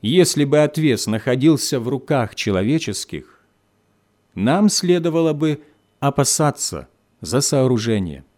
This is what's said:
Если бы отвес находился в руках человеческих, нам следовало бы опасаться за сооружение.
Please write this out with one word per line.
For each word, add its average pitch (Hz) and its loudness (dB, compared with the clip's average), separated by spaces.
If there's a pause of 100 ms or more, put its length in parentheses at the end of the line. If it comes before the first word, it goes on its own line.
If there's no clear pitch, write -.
Если 156 2
бы 147 4
отвес 147 0
находился 127 0
в 113 -4
руках 127 -2
человеческих, 101 -4 (920)
нам 175 2
следовало 165 0
бы 147 -2 (360)
опасаться 139 -2 (320)
за 101 -2
сооружение. 113 0 (140)